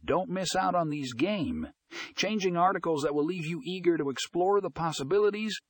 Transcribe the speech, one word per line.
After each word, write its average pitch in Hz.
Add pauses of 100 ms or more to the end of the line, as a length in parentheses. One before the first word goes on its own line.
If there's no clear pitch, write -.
Don't 170
miss 185
out 185
on 165
these 139
game-changing 180
articles 170
that 147
will 147
leave 180
you 160
eager 175
to 147
explore 180
the 180
possibilities. 202 (120)